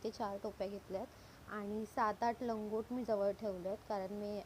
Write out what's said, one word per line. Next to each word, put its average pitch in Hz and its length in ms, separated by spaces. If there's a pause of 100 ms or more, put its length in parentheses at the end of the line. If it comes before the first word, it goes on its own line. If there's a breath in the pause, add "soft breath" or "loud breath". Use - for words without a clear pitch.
ते 220 80
चार 202 320
टोप्या 202 240
घेतल्यात 196 380 (460 loud breath)
आणि 208 340
सात 214 380
आठ 240 200
लंगोट 220 480
मी 247 120
जवळ 202 280
ठेवले 190 360
आहेत, 196 100 (120)
कारण 196 240
मी 208 320